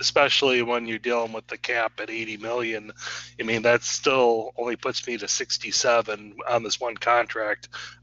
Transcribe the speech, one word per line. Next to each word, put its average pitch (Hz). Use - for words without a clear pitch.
especially 135
when 120
you're 113
dealing 117
with 110
the 117
cap 117
at 110
eighty 113
million. 113
I 117
mean, 113
that 117
still 120
only 120
puts -
me 120
to 104
sixty-seven 110
on 120
this 104
one 117
contract. 113